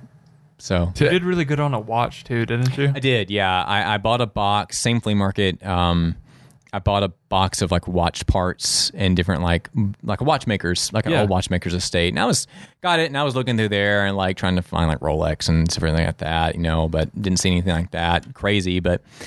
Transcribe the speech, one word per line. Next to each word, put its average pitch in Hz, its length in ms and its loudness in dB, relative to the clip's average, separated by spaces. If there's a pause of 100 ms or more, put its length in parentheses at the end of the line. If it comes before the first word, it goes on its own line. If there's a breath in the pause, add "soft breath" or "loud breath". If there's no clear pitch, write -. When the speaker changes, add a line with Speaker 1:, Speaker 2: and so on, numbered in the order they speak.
(600)
Speaker 1:
so 90 400 -2
Speaker 2:
You 147 100 4
did 180 140 0
really 175 220 0
good 143 140 0
on 143 140 0
a 113 60 -2
watch 113 440 -4
too, 117 220 -2
didn't 123 320 0
you? 139 160 2
Speaker 1:
I 139 60 -4
did, 120 320 2
yeah. 95 320 2
I, 101 320 0
I - 20 0
bought 113 240 0
a 113 60 0
box, 104 500 -2
same 120 240 0
flea 107 140 -2
market. 98 500 0
Um, 87 500 2 (580 soft breath)
I 101 60 -6
bought 101 220 0
a 98 60 2 (220)
box 95 320 0
of, 90 100 0
like, 87 160 0
watch 87 400 0
parts - 680 -2
and 92 220 2
different, 87 260 2
like, 87 340 0
m-, 101 280 -2
like, 101 160 -4
a 127 60 -4
watchmaker's, 107 640 0
like, 110 140 0
an 156 80 0
Speaker 2:
Yeah. 139 80 2
Speaker 1:
old 101 80 2
watchmaker's 90 440 0
estate. 90 360 0
And 76 100 -2
I 220 60 2
was, 233 200 0 (380 loud breath)
got 170 160 2
it, 160 60 2
and 139 120 -6
I 143 60 0
was 135 120 -2
looking 123 220 0
through 107 120 2
there 101 360 2
and, 98 120 0
like, 95 180 0
trying 92 220 0
to 90 40 2
find, 82 280 0
like, 76 100 0
Rolex 78 480 -2
and 80 240 2
stuff, - 140 -2
everything 80 200 2
like 85 120 -4
that, 82 380 -2
you 85 60 -4
know, 80 280 0
but 80 200 0 (100)
didn't 92 200 0
see 95 100 2
anything 90 240 2
like 85 180 -4
that 85 420 -2
crazy. 92 480 0
But 87 200 0 (260 loud breath)